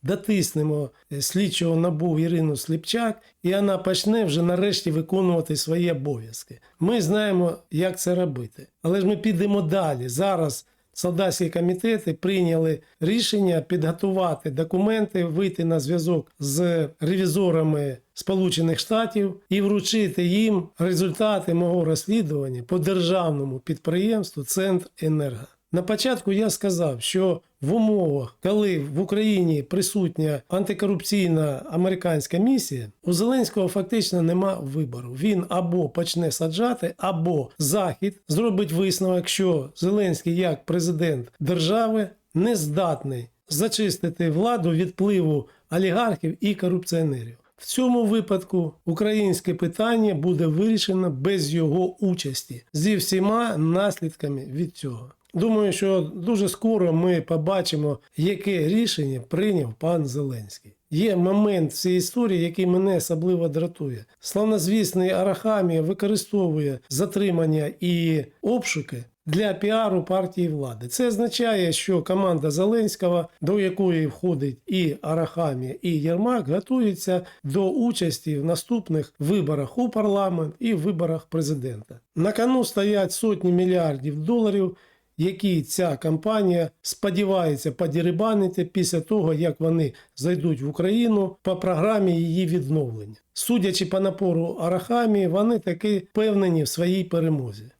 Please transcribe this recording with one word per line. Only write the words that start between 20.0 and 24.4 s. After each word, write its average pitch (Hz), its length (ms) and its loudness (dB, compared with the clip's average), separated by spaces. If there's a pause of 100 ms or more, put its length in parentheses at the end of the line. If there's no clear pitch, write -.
їм 196 420 2 (120)
результати 185 720 0
мого 170 320 2
розслідування 147 800 -2
по 180 160 -2
державному 165 800 0
підприємству 180 840 -2